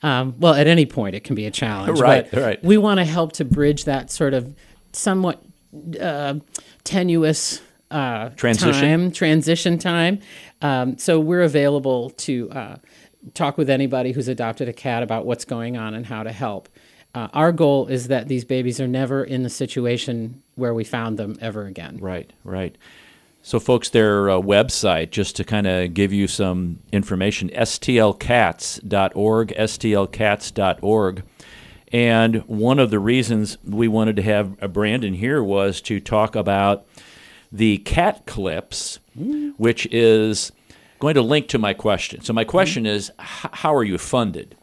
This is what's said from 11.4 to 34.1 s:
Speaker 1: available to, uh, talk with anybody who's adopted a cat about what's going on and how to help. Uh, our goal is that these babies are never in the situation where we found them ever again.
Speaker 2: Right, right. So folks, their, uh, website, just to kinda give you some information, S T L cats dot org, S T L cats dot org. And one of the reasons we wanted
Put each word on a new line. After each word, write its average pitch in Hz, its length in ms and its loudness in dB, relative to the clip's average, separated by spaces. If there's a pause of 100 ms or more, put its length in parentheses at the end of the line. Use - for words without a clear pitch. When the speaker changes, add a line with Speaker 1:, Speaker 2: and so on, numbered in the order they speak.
Speaker 1:
available 139 680 2
to, 123 400 -6
uh, 123 260 -12 (580)
talk 143 240 -2
with 143 120 0
anybody 131 420 0
who's 127 160 -4
adopted 120 400 -6
a 117 40 -8
cat 120 300 -4
about 113 240 -4
what's 117 180 -6
going 120 320 -8
on 110 180 -8
and 117 120 -10
how 110 160 -10
to 110 100 -8
help. 104 360 -8 (460)
Uh, 113 200 -8
our 160 180 4
goal 143 340 2
is 123 220 -4
that 131 200 -2
these 123 160 -4
babies 127 360 -2
are 131 60 -2
never 131 380 -2
in 131 180 -4
the 120 80 -4
situation 120 920 -4 (120)
where 123 200 -4
we 113 100 -4
found 113 340 -4
them 104 220 -8
ever 107 260 -8
again. 85 340 -14
Speaker 2:
Right, 92 300 -8 (140)
right. 95 320 -8 (640)
So - 180 -4
folks, 123 280 0
their, 101 420 4
uh, 95 100 4
website, 98 720 2
just - 260 -4
to 98 80 -4
kinda 92 440 0
give 95 240 0
you 101 160 2
some 90 520 -2 (120)
information, 98 600 0
S - 260 -2
T 123 200 2
L 107 140 6
cats - 720 0
dot 95 280 2
org, 110 420 2
S 110 220 -2
T 110 160 0
L 98 140 2
cats 104 420 -2
dot 95 320 0
org. 98 400 0 (680)
And 113 540 4
one 117 340 2
of 120 100 6
the 104 80 2
reasons 110 680 0
we 110 240 0
wanted 110 280 2